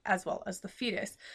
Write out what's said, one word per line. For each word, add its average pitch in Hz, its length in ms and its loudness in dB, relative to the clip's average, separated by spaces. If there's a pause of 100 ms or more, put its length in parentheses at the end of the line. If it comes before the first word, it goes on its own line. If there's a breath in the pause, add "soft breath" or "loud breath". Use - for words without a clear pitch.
as 190 180 6
well - 220 0
as 185 140 -4
the 190 80 -8
fetus. - 480 -2 (180 loud breath)